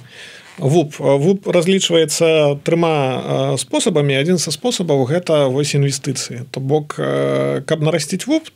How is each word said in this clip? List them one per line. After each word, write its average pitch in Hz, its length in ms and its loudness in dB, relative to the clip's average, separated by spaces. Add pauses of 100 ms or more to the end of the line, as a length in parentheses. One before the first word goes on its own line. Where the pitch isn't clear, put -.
(580)
вуп, 151 420 0
э, 139 180 2
вуп 190 300 0
разлічваецца 165 1160 2
трыма, 143 880 0
э, 135 40 -2
спосабамі. 147 600 0
Адзін 170 200 2
са 156 140 -4
спосабаў — 160 600 0
гэта 156 380 2
вось 143 260 -2
інвестыцыі. 135 760 -2
То - 80 -8
бок, 147 380 -2
э, 139 680 -2
каб 156 160 -2
нарасціць 156 460 -2
вуп, 320 280 -2